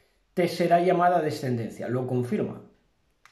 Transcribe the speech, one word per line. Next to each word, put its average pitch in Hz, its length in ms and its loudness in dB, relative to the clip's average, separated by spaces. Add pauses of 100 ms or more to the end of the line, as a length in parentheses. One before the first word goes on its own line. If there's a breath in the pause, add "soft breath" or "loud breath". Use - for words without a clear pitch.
(340)
te 175 140 0
será 170 320 2
llamada 175 420 4
descendencia". 123 680 -4
Lo 127 180 -2
confirma 123 540 -2 (720)